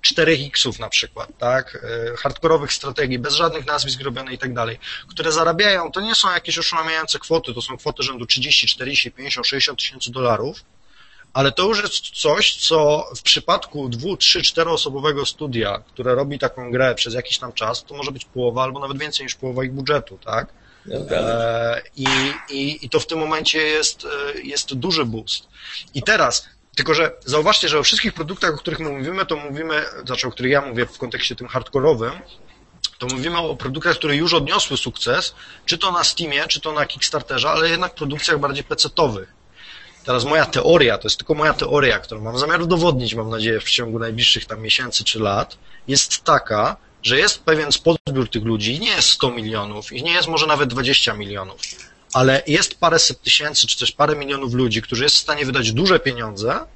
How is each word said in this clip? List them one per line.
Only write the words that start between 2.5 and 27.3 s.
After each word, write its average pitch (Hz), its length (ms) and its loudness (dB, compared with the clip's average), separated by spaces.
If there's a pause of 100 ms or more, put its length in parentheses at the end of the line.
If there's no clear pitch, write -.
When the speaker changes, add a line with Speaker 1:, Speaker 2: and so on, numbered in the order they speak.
Speaker 1:
strategii, 135 460 -2
bez 139 140 -2
żadnych 160 320 0
nazwisk 139 360 -2
robione 131 320 -6
i 127 40 -10
tak 131 160 -6
dalej, 117 260 -4 (300)
które 160 220 -2
zarabiają, 165 600 4
to 190 100 -4
nie 220 140 -2
są 190 160 4
jakieś 170 260 -2
oszałamiające 160 640 -2
kwoty, 160 340 0
to 117 80 -6
są 123 160 -10
kwoty - 260 -6
rzędu 123 220 -6
trzydzieści, 139 420 2
czterdzieści, 127 440 -2
pięćdziesiąt, 127 360 -6
sześćdziesiąt 135 320 -2
tysięcy 123 320 -8
dolarów, 120 460 0 (760)
ale 135 180 4
to 180 120 0
już 208 180 2
jest - 280 -4
coś, - 460 2
co 151 600 4
w - 60 -12
przypadku 147 680 0
dwóch, 143 300 -4
trzy, - 220 4
cztero 165 300 2
osobowego 139 540 -2
studia, 113 580 -4 (100)
które 123 220 0
robi 139 240 -2
taką 123 320 -4
grę 127 240 4
przez 117 180 -2
jakiś - 240 -4
tam 120 160 -10
czas, 113 300 -4
to 143 120 -18
może 139 160 -8
być 131 140 -12
połowa 123 380 0
albo 131 160 -4
nawet 139 180 -6
więcej 147 280 -6
niż 123 100 -8
połowa 131 280 -4
ich 127 80 -4
budżetu, 139 540 -2
tak? 110 220 -2 (380)
Speaker 2:
Ja 123 140 -8
zgadzam - 280 -2
się. 113 60 0
Speaker 1:
E, 117 480 0 (140)
i, 135 120 -2 (420)
i, 143 360 -6
i - 40 -12
to 156 100 2
w - 80 -2
tym 160 120 -4
momencie 156 420 0
jest, 151 440 0
e, 143 360 -6
jest 139 320 -6
duży 151 320 0
boost. 110 420 -6 (460)
I 135 100 -6
teraz, 165 420 2 (300)
tylko - 180 0
że 156 180 2 (140)
zauważcie, 156 440 2